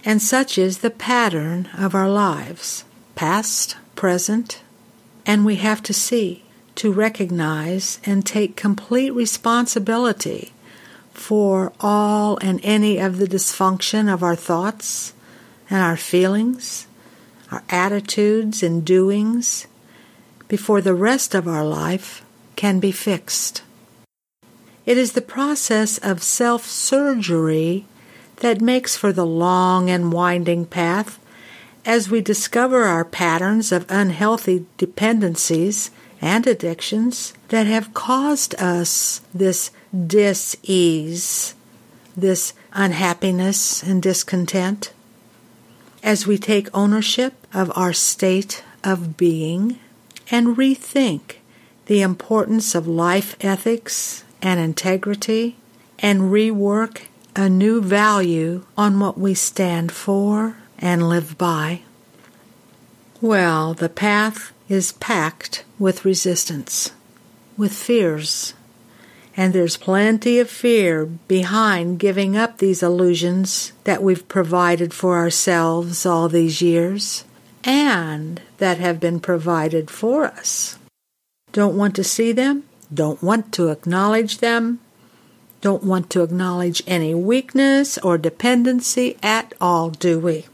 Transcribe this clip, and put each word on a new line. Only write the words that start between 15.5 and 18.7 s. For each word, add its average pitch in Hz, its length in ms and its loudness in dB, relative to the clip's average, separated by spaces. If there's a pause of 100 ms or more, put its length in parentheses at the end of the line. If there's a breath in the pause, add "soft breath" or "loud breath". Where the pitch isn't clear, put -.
and 196 100 0
our 170 180 2
feelings, 208 920 -2 (640 loud breath)
our - 180 -10
attitudes 208 920 0
and 165 240 0